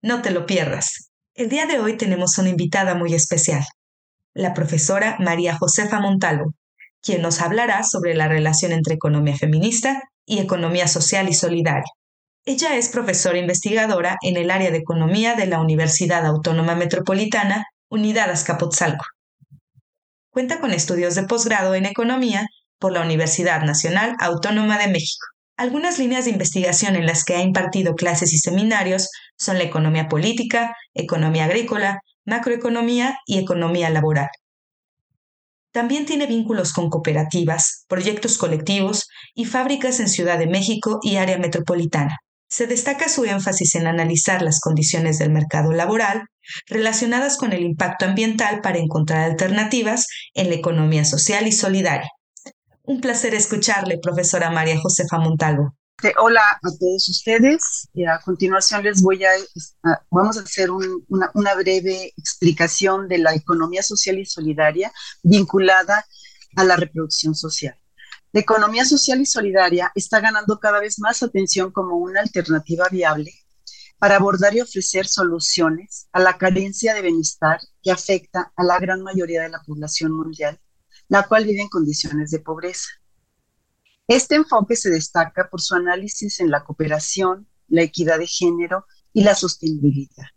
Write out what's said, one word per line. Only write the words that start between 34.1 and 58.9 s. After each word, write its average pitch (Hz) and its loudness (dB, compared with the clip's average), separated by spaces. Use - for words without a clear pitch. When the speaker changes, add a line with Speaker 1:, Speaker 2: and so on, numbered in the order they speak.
Speaker 1:
También 262 0
tiene 294 -2
vínculos 220 0
con 170 -2
cooperativas, 160 0
proyectos 208 -2
colectivos 190 -2
y 233 -6
fábricas 254 -2
en 208 0
Ciudad 175 0
de 165 2
México 214 0
y 196 0
área 185 2
metropolitana. 165 -2
Se - -2
destaca 277 -2
su 262 0
énfasis 190 0
en 165 0
analizar 170 0
las 156 0
condiciones 156 0
del 151 2
mercado 156 2
laboral 208 0
relacionadas 233 0
con 220 -2
el 175 -2
impacto 175 -2
ambiental 214 0
para 180 -2
encontrar 160 0
alternativas 214 0
en 190 0
la 170 0
economía 156 2
social 202 0
y 214 2
solidaria. 190 0
Un 254 -4
placer 240 -2
escucharle, 202 0
profesora 175 0
María 160 0
Josefa 175 -2
Montalvo. 151 0
Speaker 2:
Eh, 214 2
hola 226 6
a 202 2
todos 185 0
ustedes. 226 2
Eh, 175 -2
a 165 0
continuación 190 0
les 196 2